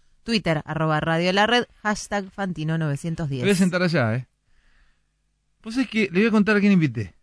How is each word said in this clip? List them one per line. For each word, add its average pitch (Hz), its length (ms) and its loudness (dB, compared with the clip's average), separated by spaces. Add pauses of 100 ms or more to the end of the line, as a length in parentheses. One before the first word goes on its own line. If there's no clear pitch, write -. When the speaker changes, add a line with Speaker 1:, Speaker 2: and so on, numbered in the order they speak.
(240)
Speaker 1:
Twitter, 170 420 -2
arroba 156 340 -2
Radio 165 340 0
La 202 120 2
Red, 233 200 2 (180)
hashtag 208 480 -6
Fantino 165 480 -4
novecientos 160 500 -4
diez. 135 120 -4
Speaker 2:
Te 147 40 -2
voy 202 80 4
a - 20 2
sentar 180 280 2
allá, 139 320 2
¿eh? 127 120 -6 (1300)
Vos 226 140 -12
sabés 254 140 -2
que 214 220 0
le 170 100 0
voy 226 60 4
a 220 40 0
contar 214 260 4
a - 20 2
quién 202 120 6
invité. 123 500 0